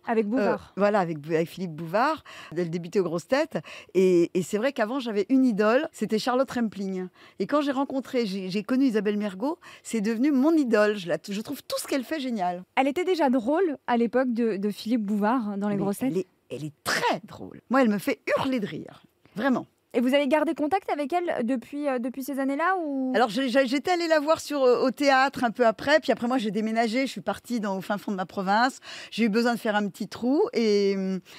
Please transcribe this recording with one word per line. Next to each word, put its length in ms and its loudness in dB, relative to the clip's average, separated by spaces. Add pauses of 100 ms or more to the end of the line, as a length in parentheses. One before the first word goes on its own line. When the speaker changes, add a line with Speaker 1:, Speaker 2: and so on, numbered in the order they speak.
Speaker 1:
Avec 200 0
Bouvard. 500 -2
Speaker 2:
Euh, 20 -4
voilà, 200 4
avec 200 -2
Bou-, 140 -8
avec 160 2
Philippe 260 -8
Bouvard. 480 -2 (320)
Elle 140 -2
débutait 300 -4
aux 40 4
grosses 240 -4
têtes. 300 0 (360)
Et, 400 4
et 100 0
c'est 140 -4
vrai 140 0
qu'avant, 280 -2
j'avais 300 -2
une 160 4
idole, 460 2
c'était 280 -2
Charlotte 300 0
Rampling. 580 -4 (320)
Et 80 -2
quand 140 2
j'ai 100 -2
rencontré, 540 -2
j'ai, 240 -4
j'ai 140 -2
connu 220 2
Isabelle 320 0
Mergo, 420 -4 (220)
c'est 200 -4
devenu 300 2
mon 220 4
idole. 440 4
Je 100 -10
la, 100 0 (100)
je 140 -4
trouve 220 -10
tout 160 -6
ce 80 -10
qu'elle 160 -2
fait 160 -6
génial. 440 -4 (120)
Speaker 1:
Elle 120 2
était 180 -2
déjà 240 2
drôle 480 0 (100)
à 100 2
l'époque 360 0
de, 240 0
de 120 -2
Philippe 340 -2
Bouvard 540 0
dans 100 -2
Les 80 0
Speaker 2:
Mais 60 0
Speaker 1:
Grosses 180 -2
Têtes. 120 -2
Speaker 2:
elle 80 0
est, 80 -6 (220)
elle 160 -10
est 80 -8 (100)
très 400 -2
drôle. 460 -16
Moi, 120 4
elle 80 4
me 80 2
fait 220 -2 (180)
hurler 220 0
de 80 -4
rire. 360 -12 (320)
Vraiment. 300 0 (280)
Speaker 1:
Et 80 2
vous 120 2
avez 140 4
gardé 260 2
contact 380 -2
avec 200 -4
elle 320 -2
depuis, 440 -4
euh, 100 -2
depuis 260 -6
ces 160 -6
années-là 440 0
ou ? 320 -4
Speaker 2:
Alors, 140 4
j'ai, 200 -2
j'ai, 160 4
j'étais 260 0
allée 160 0
la 120 4
voir 220 0
sur, 200 -2
euh, 240 4
au 60 2
théâtre 520 2
un 60 2
peu 160 2
après. 360 4
Puis 100 0
après, 160 0
moi, 100 0
j'ai 140 -2
déménagé. 560 0
Je 60 -6
suis 80 -12
partie 380 -4
dans, 180 -2
au 40 -6
fin 160 -4
fond 140 -6
de 60 -2
ma 100 -4
province. 520 0 (300)
J'ai 140 0
eu 60 4
besoin 260 2
de 40 -6
faire 160 -2
un 120 0
petit 200 -8
trou 360 0 (100)
et, 420 4
hum, 240 -2 (200)